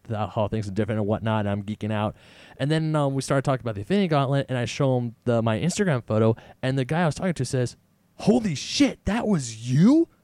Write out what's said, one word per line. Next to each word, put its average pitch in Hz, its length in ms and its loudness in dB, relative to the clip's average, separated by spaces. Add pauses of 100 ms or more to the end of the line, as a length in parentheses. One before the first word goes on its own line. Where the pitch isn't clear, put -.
the, 107 240 -6
how 104 200 -2
things 110 200 -4
are 98 40 -6
different 107 280 -2
and 104 80 -2
whatnot. 110 340 0
And 101 80 -2
I'm 101 140 -4
geeking 107 280 -6
out, 107 240 -2 (420)
and 135 140 -2
then, 156 240 0
um, 143 200 0
we 135 60 -2
started 139 220 0
talking 131 200 -2
about 113 120 -6
the 101 60 -6
Infinity 190 280 0
Gauntlet, 139 380 0
and 127 100 -4
I 120 80 -2
show 131 320 0
'em 120 180 -4 (100)
the, 117 160 2
my 113 180 0
Instagram 156 440 0
photo, 113 320 2 (260)
and 131 160 0
the 131 80 0
guy 156 160 0
I 175 60 2
was 139 80 0
talking 185 180 -2
to 127 120 -4
says, 127 300 -2 (420)
"Holy 214 380 2
shit, - 500 0
that 208 220 -2
was 120 420 -2
you?" 226 380 6 (160)